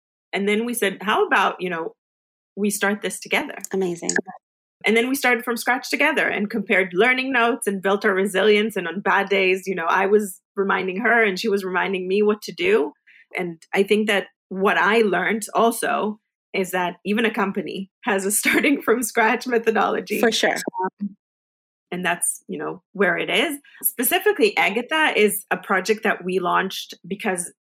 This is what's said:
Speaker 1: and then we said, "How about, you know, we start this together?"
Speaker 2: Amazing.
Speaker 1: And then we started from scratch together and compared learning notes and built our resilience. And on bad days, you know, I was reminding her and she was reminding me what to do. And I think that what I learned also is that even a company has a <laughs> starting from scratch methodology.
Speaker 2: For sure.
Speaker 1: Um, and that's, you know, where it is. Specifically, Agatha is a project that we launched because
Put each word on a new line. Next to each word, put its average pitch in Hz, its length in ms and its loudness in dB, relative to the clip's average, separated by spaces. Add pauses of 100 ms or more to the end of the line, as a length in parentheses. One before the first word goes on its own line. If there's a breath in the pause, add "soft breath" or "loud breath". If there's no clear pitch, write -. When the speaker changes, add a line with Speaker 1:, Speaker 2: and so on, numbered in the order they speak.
(320)
Speaker 1:
and 196 160 -2
then 208 160 2
we 240 120 -4
said, 196 260 -2
"How 226 240 0
about, 262 340 2
you 180 120 -6
know, 165 240 -8 (600)
we 202 140 0
start 202 320 -2
this - 180 -8
together?" 262 360 -4 (180)
Speaker 2:
Amazing. 180 380 -2 (760)
Speaker 1:
And 214 100 4
then 240 140 2
we 269 60 -2
started 240 280 0
from 240 140 -4
scratch 254 320 -2
together 277 380 0
and 208 240 -4
compared 190 420 0
learning 254 380 2
notes 240 340 2
and 196 160 -2
built 196 240 0
our 202 80 2
resilience. 208 600 2
And 175 120 -4
on 165 120 -6
bad 190 300 0
days, 190 360 2
you 190 80 -4
know, 165 140 -4
I 185 180 2
was 208 340 2 (160)
reminding 190 420 0
her 226 260 4
and 185 160 0
she 226 100 -2
was 202 140 0
reminding 185 440 -2
me 196 140 2
what 208 220 2
to 190 100 -10
do. 220 380 2 (440 soft breath)
And 170 240 -6 (140)
I 196 80 4
think 208 240 2
that 202 220 0 (220)
what 190 280 2
I 196 220 4
learned 190 560 0
also 214 640 0 (340)
is 185 160 -2
that 180 340 -2
even 208 220 0
a 220 80 0
company 196 560 -4 (140)
has 196 200 0
a 196 80 -2
<laughs> - 120 0
starting - 400 2
from 240 180 2
scratch 233 460 0
methodology. 214 720 0
Speaker 2:
For 226 120 4
sure. - 260 0 (440)
Speaker 1:
Um, 202 140 -8 (760)
and 180 120 -6
that's, - 460 -4
you 143 80 -6
know, 156 240 -8 (120)
where 180 240 2
it 156 120 -4
is. 269 280 0 (260 loud breath)
Specifically, 330 760 2
Agatha 240 580 0
is 214 340 2
a 175 60 0
project 190 480 -2
that 190 220 -2
we 185 140 0
launched 175 540 -2 (140)
because 180 560 -4